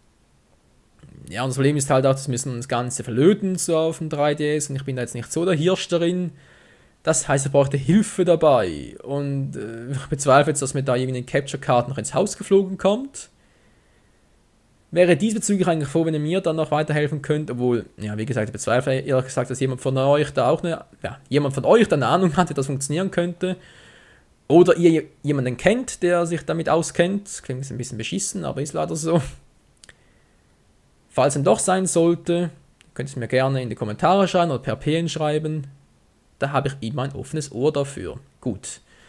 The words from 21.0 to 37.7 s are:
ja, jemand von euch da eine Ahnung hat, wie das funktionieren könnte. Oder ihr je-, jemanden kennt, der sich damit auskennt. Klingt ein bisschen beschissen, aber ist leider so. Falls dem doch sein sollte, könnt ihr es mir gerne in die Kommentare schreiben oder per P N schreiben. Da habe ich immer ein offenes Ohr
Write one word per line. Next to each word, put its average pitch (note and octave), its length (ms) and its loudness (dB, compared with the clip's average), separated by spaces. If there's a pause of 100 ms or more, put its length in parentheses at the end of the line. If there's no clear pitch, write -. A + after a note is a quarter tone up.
ja, - 160 -10 (100)
jemand C#3 260 0
von C#3 100 -4
euch G#3+ 240 6
da - 80 2
eine B2 100 2
Ahnung D#3+ 300 2
hat, F3 140 2
wie D#3+ 40 -10
das C3+ 120 -2
funktionieren D3 440 -4
könnte. F3+ 460 -2 (920)
Oder E3+ 300 8
ihr E3+ 140 6
je-, D#3+ 180 2 (140)
jemanden C3 340 0
kennt, A#3+ 460 0
der F3 240 2
sich E3+ 180 -4
damit E3 240 -2
auskennt. F3 760 0
Klingt C3 280 -8
ein B2 80 -8
bisschen A#2 200 -8
beschissen, F3+ 460 -6
aber C3+ 180 -4
ist C#3 100 -8
leider D#3+ 220 -4
so. D#3+ 280 2 (1900)
Falls C3+ 260 2
dem C#3+ 100 -2
doch - 140 4
sein F#3+ 280 0
sollte, E3+ 640 0 (440)
könnt C3+ 140 -8
ihr - 40 -14
es - 40 -18
mir A#2 120 -6
gerne C3 340 2
in A#2+ 80 -6
die G#2+ 60 -8
Kommentare E3+ 520 2
schreiben F3 220 2
oder B2 120 -4
per A2 140 -4
P D3+ 200 -2
N E3+ 120 -2
schreiben. D#3 580 -4 (720)
Da C#3 120 -4
habe C#3 180 0
ich - 200 -8
immer B2+ 140 -4
ein C#3 120 -8
offenes - 380 -8
Ohr B2 200 0